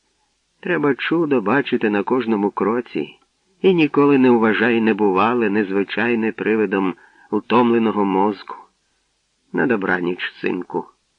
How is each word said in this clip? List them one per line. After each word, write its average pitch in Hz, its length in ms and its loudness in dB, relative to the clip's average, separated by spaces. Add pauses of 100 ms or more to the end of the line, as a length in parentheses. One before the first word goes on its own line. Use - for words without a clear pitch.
(600)
Треба 147 340 0
чудо 147 460 0
бачити 117 500 0
на 104 120 0
кожному 110 480 -2
кроці. 98 680 -4 (440)
І 190 120 4
ніколи 143 440 4
не 127 120 6
вважай 113 500 2
небувале, 107 680 2
незвичайне 107 840 -2
привидом 98 640 -2 (360)
утомленого 110 760 0
мозку. 98 520 -2 (960)
На 165 140 -2
добраніч, 92 760 -4
синку. 90 460 -6 (320)